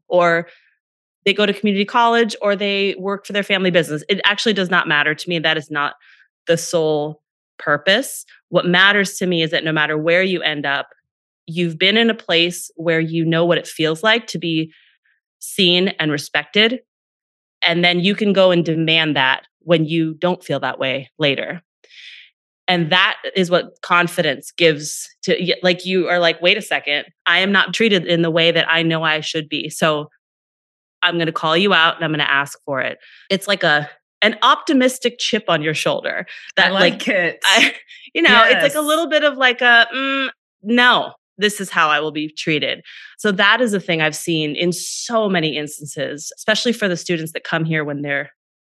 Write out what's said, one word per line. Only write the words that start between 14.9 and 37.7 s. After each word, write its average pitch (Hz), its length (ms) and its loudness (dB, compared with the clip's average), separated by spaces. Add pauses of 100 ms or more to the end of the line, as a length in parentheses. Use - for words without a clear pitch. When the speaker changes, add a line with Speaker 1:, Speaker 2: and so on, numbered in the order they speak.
Speaker 1:
seen 180 500 2 (100)
and 156 120 -2
respected. 208 680 0 (840)
And 175 200 0
then 175 160 2
you 196 140 2
can 208 180 0
go 185 200 4
and 170 120 2
demand 160 520 0
that - 320 0 (140)
when 160 240 2
you 160 300 -2
don't 175 280 -4
feel 139 160 -4
that 131 180 -6
way 135 400 -6
later. 151 460 -4 (1040)
And 170 240 0
that 190 260 2 (180)
is 180 160 0
what - 320 0
confidence 170 680 0
gives 151 560 0 (140)
to, 185 180 -2
y-, 175 220 -2
like, 180 240 0
you 185 220 -2
are 175 100 0
like, 165 240 2
"Wait 185 160 2
a - 60 -8
second, 147 420 -4 (220)
I 175 120 4
am 190 120 0
not 190 240 0
treated 208 320 2
in 170 160 2
the 165 80 0
way 165 180 2
that 165 180 2
I 165 140 0
know 165 220 0
I 156 160 0
should 151 280 -8
be. 151 220 -8
So 151 400 -2 (920)
I'm 170 160 0
gonna 165 120 -2
call 165 240 -2
you 190 200 2
out 160 200 2
and 170 80 -8
I'm 156 60 -2
gonna 151 140 -2
ask 139 420 -2
for 135 160 -4
it." - 160 -6 (320)
It's 196 180 -2
like 202 140 -2
a, 147 260 2 (360)
an 220 180 2
optimistic 262 800 2
chip 214 280 -4
on 165 140 0
your 151 140 -2
shoulder. - 500 -4 (320)
Speaker 2:
I 190 40 4
Speaker 1:
That, 175 120 2
Speaker 2:
like 190 200 2
Speaker 1:
like, - 140 -10
Speaker 2:
it. 180 360 0
Speaker 1:
I, 214 320 2 (180)